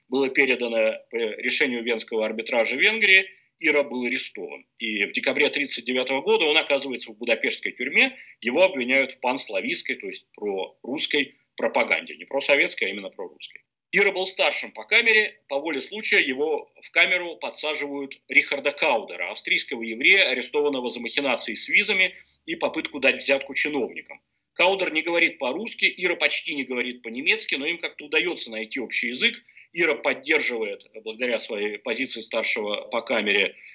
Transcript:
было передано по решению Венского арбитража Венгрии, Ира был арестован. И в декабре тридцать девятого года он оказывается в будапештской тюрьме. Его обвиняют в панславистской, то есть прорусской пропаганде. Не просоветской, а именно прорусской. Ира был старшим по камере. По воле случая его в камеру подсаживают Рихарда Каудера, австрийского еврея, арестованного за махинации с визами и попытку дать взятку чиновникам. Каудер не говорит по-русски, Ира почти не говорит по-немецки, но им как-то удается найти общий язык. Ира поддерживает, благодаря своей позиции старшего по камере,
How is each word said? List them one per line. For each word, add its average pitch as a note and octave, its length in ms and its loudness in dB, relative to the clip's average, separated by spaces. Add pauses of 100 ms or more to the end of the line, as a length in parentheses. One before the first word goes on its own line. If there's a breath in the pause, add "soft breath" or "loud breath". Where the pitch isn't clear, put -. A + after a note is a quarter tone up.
было C3 200 2
передано A#2 680 2 (120)
по A#2+ 60 -10
решению A#2+ 680 0
Венского A2 420 -2
арбитража A2+ 500 0
Венгрии, F#3+ 540 4 (300 loud breath)
Ира D3 240 4
был B2 220 -4
арестован. F#2 600 -6 (140)
И G#2+ 260 -2
в - 80 -6
декабре C3+ 360 2
тридцать C3 360 -4
девятого B2+ 360 -2
года G3+ 240 2
он D3+ 120 2
оказывается C3 540 -2
в G#2 60 -20
будапештской A2+ 540 -2
тюрьме. G#3 460 0 (240 loud breath)
Его B2+ 220 4
обвиняют C3+ 500 2
в - 80 -20
панславистской, B2 760 -2
то G2+ 120 -10
есть - 260 -10
прорусской A2+ 1040 -2 (200)
пропаганде. F2+ 640 -2
Не - 80 -16
просоветской, C#3 640 2
а - 20 -2
именно F#2+ 180 -10
прорусской. - 520 -14 (360)
Ира G3 140 4
был F#3 160 -2
старшим D3 460 -2
по A2 100 -14
камере. A3 640 4
По C#3 100 -2
воле D3 220 -2
случая G#3 400 0
его C#3+ 500 0 (120)
в - 100 -20
камеру F3 460 0
подсаживают C#3+ 880 -6
Рихарда C#3+ 460 2
Каудера, F#2+ 580 0
австрийского C3 520 -4
еврея, C3+ 480 4
арестованного C3 580 0
за A#2 100 -6
махинации A#2+ 560 -2
с - 140 -6
визами F#3+ 440 2 (320 loud breath)
и E3 100 -4
попытку D#3 440 -4
дать B2 220 2
взятку C3+ 320 0
чиновникам. C3 640 -4 (320)
Каудер F3+ 400 2
не D#3 100 0
говорит E3+ 360 2
по-русски, F#3 580 0
Ира F3 220 0
почти D3+ 380 0
не C3+ 100 -4
говорит B2 380 -4
по-немецки, D#3 520 -2
но C#3 100 -6
им E3+ 120 -2
как-то D3+ 280 -10
удается D#3 460 -2
найти A2 300 -6
общий A2+ 260 -2
язык. G3 340 0 (360 loud breath)
Ира D#3+ 180 4
поддерживает, B2+ 920 -2 (140)
благодаря A2+ 340 -2
своей G#2 400 -4
позиции B2 440 -4
старшего G#2+ 680 -2
по - 140 -2
камере, G#2 560 2 (180 loud breath)